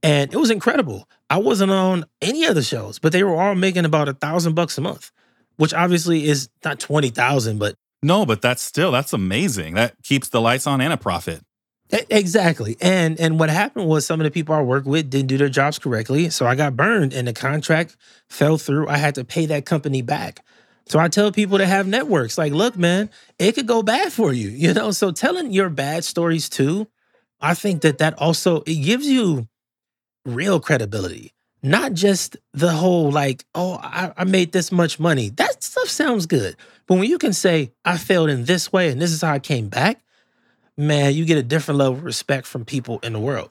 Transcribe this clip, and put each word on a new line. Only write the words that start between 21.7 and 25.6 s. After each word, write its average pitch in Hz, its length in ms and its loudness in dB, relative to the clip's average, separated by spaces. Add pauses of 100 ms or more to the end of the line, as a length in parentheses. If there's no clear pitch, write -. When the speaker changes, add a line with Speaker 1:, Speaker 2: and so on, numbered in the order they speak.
Speaker 1:
networks, 190 520 0
like, 151 160 0
"Look, 208 240 0
man, 180 320 0 (300)
it 196 160 4
could 269 120 -4
go 226 160 2
bad 277 300 0
for 202 180 2
you," 117 160 -2
you 147 260 0
know? 214 180 0
So 190 200 0
telling 311 400 -2
your 190 180 2